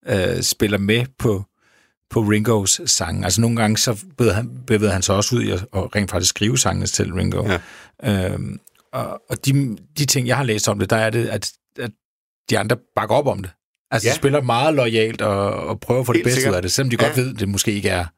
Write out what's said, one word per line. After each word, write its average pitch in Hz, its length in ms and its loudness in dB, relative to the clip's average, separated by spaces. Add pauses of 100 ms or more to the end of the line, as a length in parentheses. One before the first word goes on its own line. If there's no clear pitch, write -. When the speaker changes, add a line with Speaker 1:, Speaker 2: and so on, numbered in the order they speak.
Speaker 1:
øh, 90 340 0
spiller 104 360 0
med 107 280 2 (140)
på, 98 240 0 (640)
på - 100 0
Ringos 107 680 2
sang. 92 380 0
Altså, 92 180 2
nogle 117 160 2
gange, 110 200 2
så 107 280 -2 (120)
bevæger 107 180 4
han, 120 140 -4 (180)
bevæger 104 260 2
han 92 80 0
sig 95 140 2
også 104 200 0
ud 110 80 2
i 104 80 0
at, 95 140 -2 (100)
at 95 200 -4
rent 101 160 0
faktisk 92 180 0
skrive 120 280 -4
sangene 92 300 0
til 90 260 -2
Ringo. 92 340 -2
Speaker 2:
Ja. 92 120 0 (720)
Speaker 1:
Øhm, 95 260 -8 (340)
og, - 360 -8
og - 160 -6
de, 135 320 0 (200)
de 147 80 0
ting, 131 220 0
jeg 120 100 0
har 139 60 0
læst 107 260 0
om 101 100 -2
det, 98 100 0
der 117 80 2
er 113 120 2
det, 117 180 0
at, 104 240 -6 (280)
at 117 120 -8 (580)
de 107 100 2
andre 110 180 0 (180)
bakker 104 200 0
op 139 120 2
om 98 140 -2
det. 92 100 -10 (400)
Altså, 110 180 0
Speaker 2:
Ja. - 40 2
Speaker 1:
de 160 40 -2
spiller 139 240 2
meget 123 320 2
loyalt 113 480 0
og, 101 320 0
og 92 260 -6
prøver 123 200 0
at 127 60 -2
få 120 80 0
det 165 40 4
Speaker 2:
Helt - 80 0
Speaker 1:
bedste 123 160 2
Speaker 2:
sikkert. 135 100 2
Speaker 1:
ud 95 40 0
af 90 60 0
det, 92 100 -4
selvom 135 180 0
de 120 80 -2
godt 139 200 2
Speaker 2:
Ja. 127 40 2
Speaker 1:
ved, 127 120 -2
det 104 160 -4
måske 101 220 0
ikke 101 180 0
er 87 160 0 (120)